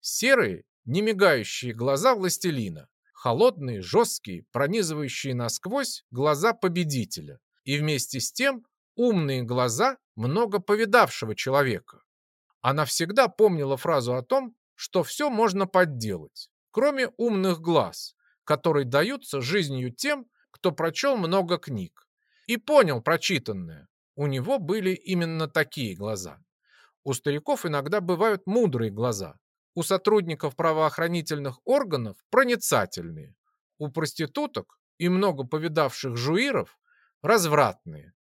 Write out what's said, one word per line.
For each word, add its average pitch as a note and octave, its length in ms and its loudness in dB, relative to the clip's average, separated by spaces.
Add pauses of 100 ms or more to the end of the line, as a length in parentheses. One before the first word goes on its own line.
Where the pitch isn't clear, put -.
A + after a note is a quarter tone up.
Серые, G#3 640 0 (200)
немигающие D#3+ 880 0
глаза C#3 420 2
властелина. C#3 760 -4 (260)
Холодные, C3+ 680 0
жёсткие, G2 720 -2
пронизывающие D3 840 -2
насквозь F3+ 760 -6
глаза D3 420 2
победителя. C#3+ 880 -4 (240)
И C#3 140 -2
вместе D3 420 -2
с - 100 -6
тем C4 360 -2 (280)
умные D#3+ 480 0
глаза B2 540 0 (200)
много F#3+ 420 0
повидавшего G3+ 760 2
человека. C3 680 0 (580)
Она C#3 240 0
всегда G3+ 440 2
помнила D3+ 500 2
фразу B2+ 380 0
о B2+ 60 -4
том, B3+ 320 -2 (200)
что - 280 -2
всё D4 280 -2
можно G3+ 360 2
подделать, A2+ 840 0 (220)
кроме C4+ 440 2
умных F#3+ 460 0
глаз, D3+ 540 0 (300)
которые D3 380 2
даются C#3+ 580 0
жизнью C3+ 500 -2
тем, C#4 340 -4 (240)
кто - 220 -2
прочёл A#3+ 440 0
много F3 420 0
книг. G2+ 500 -10 (380)
И A#3+ 100 -2
понял G#3 460 4
прочитанное. G2+ 840 -2 (260)
У C#3+ 120 -4
него C#3+ 320 -2
были F#3 360 -2
именно E3 540 -2
такие C3+ 460 -2
глаза. F#2+ 440 -8 (680)
У C3+ 80 -4
стариков D3+ 540 -2
иногда D3+ 340 -2
бывают F#3 460 0
мудрые D#3+ 440 2
глаза. G2+ 460 -4 (380)
У E3+ 80 -4
сотрудников F3+ 720 0
правоохранительных D#3 1080 0
органов E3 520 0 (140)
проницательные. G2 1040 0 (420)
У D3 120 -6
проституток D#3+ 880 -6 (200)
и E3+ 100 0
много F3+ 360 0
повидавших D3+ 720 -2
жуиров E3+ 600 -2 (420)
развратные. D3 1000 2